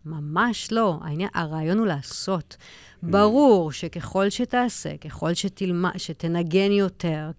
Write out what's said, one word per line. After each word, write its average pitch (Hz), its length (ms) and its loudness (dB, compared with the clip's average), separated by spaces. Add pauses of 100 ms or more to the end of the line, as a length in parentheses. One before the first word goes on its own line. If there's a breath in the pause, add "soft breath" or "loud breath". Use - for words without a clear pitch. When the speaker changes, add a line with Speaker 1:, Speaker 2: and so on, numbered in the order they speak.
Speaker 1:
ממש 156 680 -2
לא. 214 300 2
העניין, 156 320 -4
הרעיון 160 440 -2
הוא 226 80 2
לעשות. 170 720 -6
Speaker 2:
Mm. - 500 -16
Speaker 1:
ברור 208 640 6
שככל 185 580 -2
שתעשה, 240 680 -2
ככל 156 380 -6
שתלמ-, 180 640 -2
שתנגן 170 760 0
יותר, 175 680 0